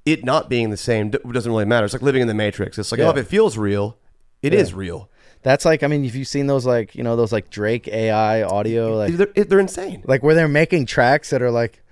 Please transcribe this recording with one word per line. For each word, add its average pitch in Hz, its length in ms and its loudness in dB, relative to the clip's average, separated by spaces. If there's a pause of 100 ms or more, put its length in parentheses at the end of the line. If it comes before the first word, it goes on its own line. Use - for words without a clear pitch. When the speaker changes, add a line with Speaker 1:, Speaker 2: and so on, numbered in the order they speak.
Speaker 1:
it 151 180 0
not 127 240 0
being 117 220 0
the 104 60 -4
same 107 340 -2
d-, - 80 -2 (140)
doesn't 117 180 -2
really 110 140 0
matter. 113 200 2
It's 101 100 -4
like - 80 -8
living 131 200 2
in 120 60 0
the 110 60 -2
Matrix. 104 440 -4
It's 107 140 -8
like, 117 80 -4
Speaker 2:
Yeah. 156 80 4
Speaker 1:
oh, - 20 4
if 156 80 0
it 120 80 -4
feels 190 320 2
real, 101 400 -2 (440)
it 143 100 0
Speaker 2:
Yeah. 208 80 4
Speaker 1:
is 90 120 0
real. 90 380 -10 (320)
Speaker 2:
That's 135 220 2
like, 160 180 4
I 147 40 0
mean, 147 180 0
if 117 100 -6
you've 131 140 -8
seen 139 200 -2
those, 135 180 0
like, 120 280 0
you 123 80 -8
know, 117 140 -2
those, 113 160 0
like, 107 180 -4
Drake 110 380 -4
A 110 220 -2
I 110 320 2
audio, 110 540 -2
like, 107 180 0
Speaker 1:
They're, 202 300 0
they're 196 160 4
insane. 196 460 -6
Speaker 2:
Like, 127 160 2
where 151 120 4
they're 160 140 4
making 147 380 2
tracks 135 440 2
that 135 100 0
are, 123 100 0
like, 117 420 -2